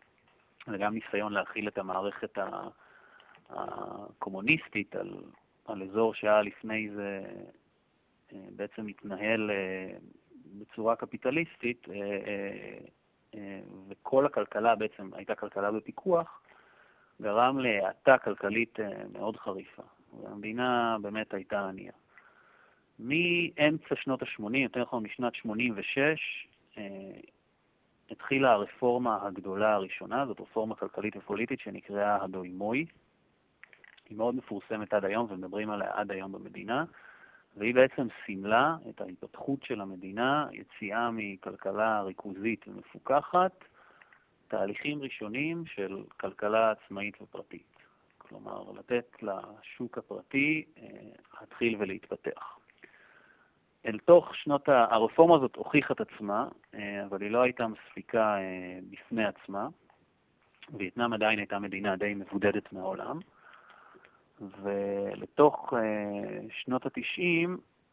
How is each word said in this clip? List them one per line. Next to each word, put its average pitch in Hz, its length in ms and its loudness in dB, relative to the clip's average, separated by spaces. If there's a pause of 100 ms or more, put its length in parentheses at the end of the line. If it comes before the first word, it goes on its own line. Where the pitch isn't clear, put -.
(680)
וגם 104 260 -2
ניסיון 107 400 -4
להכיל 101 340 -2
את - 100 -6
המערכת 98 600 -4
ה-, 95 300 -6 (840)
הקומוניסטית 98 1500 -4
על, 95 280 -8 (420)
על 101 180 -8
אזור 107 300 2
שהיה 107 280 4
לפני 107 540 -4
זה, 101 260 -4 (1120)
אה, 101 60 -14 (160)
בעצם 101 300 -8
מתנהל, 104 640 -2
אה, 95 460 -4 (480)
בצורה 104 500 -2
קפיטליסטית, 123 920 -4
אה, 90 60 -10
אה, 101 840 -6 (580)
אה, 98 240 -10 (280)
וכל 135 380 4
הכלכלה 110 500 4
בעצם 104 380 -4
הייתה 98 220 -6
כלכלה 101 360 -2
בפיקוח, 165 720 -2 (800)
גרם 117 360 6
להאטה 113 600 6
כלכלית, 113 640 0
אה, 104 240 -6 (100)
מאוד 104 240 -4
חריפה, - 460 -10 (300)
והמדינה 113 880 0
באמת 104 320 -6
הייתה 101 360 -2
ענייה. 92 220 -12 (1080)
מאמצע 156 960 2
שנות 131 260 -4
השמונים, 120 420 -2
יותר 123 180 -2
נכון 120 220 -4
משנת 117 320 -4
שמונים 113 420 -2
ושש, - 720 -2 (300)
אה, 107 60 -10 (1300)
התחילה 135 420 4
הרפורמה 117 720 2
הגדולה 101 520 2
הראשונה, 98 520 -2
זאת 135 160 -8
רפורמה 110 340 -4
כלכלית 101 420 -6
ופוליטית 104 420 -4
שנקראה 101 640 -2
הדוימוי. 95 640 -4 (1200)
היא 104 80 -12
מאוד 120 180 2
מפורסמת 107 580 -6
עד 101 120 4
היום, 107 240 2
ומדברים 98 400 -6
עליה 98 240 -2
עד 104 180 -2
היום 95 200 -6
במדינה, 98 520 -4 (720)
והיא 113 180 2
בעצם 131 320 6 (180)
סימלה 110 500 4 (140)
את 110 120 -10
ההתפתחות - 640 -6
של 107 180 -4
המדינה, 101 720 0
יציאה 107 640 -4
מכלכלה 101 880 -2
ריכוזית 98 640 -6
ומפוקחת, 143 1000 0 (800)
תהליכים 147 540 -4
ראשונים 139 640 -6
של 98 380 -8 (140)
כלכלה 107 540 2
עצמאית 101 500 -8
ופרטית. - 540 -16 (420)
כלומר, 101 540 -12
לתת 117 500 -4
לשוק 104 760 -8
הפרטי, 139 680 -2 (120)
אה, - 100 -20 (540)
להתחיל 113 380 -2
ולהתפתח. - 800 -6 (1300)
אל 110 120 -2
תוך - 380 8
שנות 143 340 0
ה-, 123 200 10
הרפורמה 117 460 8
הזאת 131 200 4
הוכיחה - 380 2
את - 80 -4
עצמה, 107 460 -2 (260)
אה, 101 320 -6
אבל 98 160 -6
היא 104 100 -4
לא 120 100 4
הייתה 123 260 2
מספיקה, 107 720 0
אה, 92 420 -6 (100)
בפני 110 360 -4
עצמה. 101 420 -4 (1040)
וייטנאם 117 440 -2
עדיין 107 260 4
הייתה 101 200 -2
מדינה 98 360 -2
די 104 200 0
מבודדת 101 580 0
מהעולם, 95 460 -6 (1200)
ולתוך, 101 1300 2
אה, 104 640 -2 (100)
שנות - 360 -4
התשעים, 170 720 0 (360)